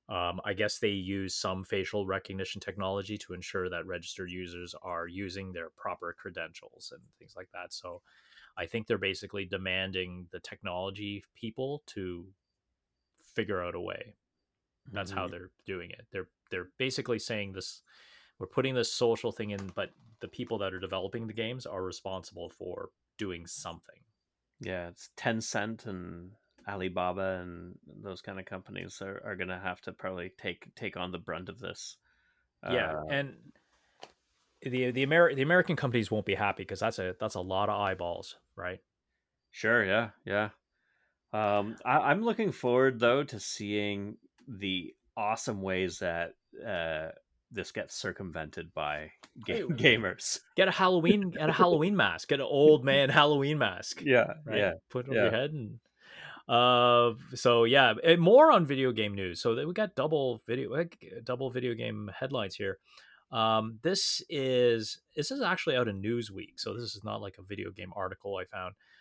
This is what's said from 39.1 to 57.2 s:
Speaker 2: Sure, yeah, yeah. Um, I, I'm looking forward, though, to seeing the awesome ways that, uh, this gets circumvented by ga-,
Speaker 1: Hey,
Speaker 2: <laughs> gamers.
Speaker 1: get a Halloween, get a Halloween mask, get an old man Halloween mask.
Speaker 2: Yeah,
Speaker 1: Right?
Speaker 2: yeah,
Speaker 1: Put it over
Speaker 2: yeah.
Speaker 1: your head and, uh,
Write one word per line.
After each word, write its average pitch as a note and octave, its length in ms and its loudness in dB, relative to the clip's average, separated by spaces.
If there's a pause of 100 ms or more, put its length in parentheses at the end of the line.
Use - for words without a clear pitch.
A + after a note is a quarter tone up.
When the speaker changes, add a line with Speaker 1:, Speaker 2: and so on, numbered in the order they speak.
Speaker 2:
Sure, A2+ 340 4
yeah, G#2+ 240 2 (160)
yeah. G#2 240 0 (840)
Um, G#2 420 2 (100)
I, C3 140 4
I'm D3+ 240 2
looking A3 280 0
forward, B2+ 480 2
though, B2 240 4
to A2 160 -10
seeing G#2 760 -4 (300)
the F#2+ 460 -6 (240)
awesome G#2+ 440 -2
ways F#2 380 -2
that, E2+ 360 -4 (300)
uh, E2 440 -4 (420)
this - 200 -8
gets - 220 -8
circumvented E2 800 -8
by D2+ 380 -4 (340)
ga-, B2 120 -4
Speaker 1:
Hey, G#3+ 60 -4
Speaker 2:
<laughs> C3+ 60 -6 (280)
gamers. - 420 -4 (160)
Speaker 1:
get F#3+ 120 6
a F3+ 40 2
Halloween, F#3 600 4
get D#3 180 0
a D#3+ 40 4
Halloween F3 420 4
mask, G2 340 0
get C#3 100 2
an C3+ 80 -4
old D3 380 8
man C#3 240 6
Halloween D3 480 6
mask. F#2+ 460 -2
Speaker 2:
Yeah, B2 300 6 (120)
Speaker 1:
Right? A2 120 -2
Speaker 2:
yeah, G2 160 2 (160)
Speaker 1:
Put B2 160 -4
it C3+ 40 -12
over B2+ 80 0
Speaker 2:
yeah. G#2 60 6
Speaker 1:
your F#2 80 4
head C3+ 200 0
and, A#2+ 280 -8 (680)
uh, A#2+ 680 6 (220)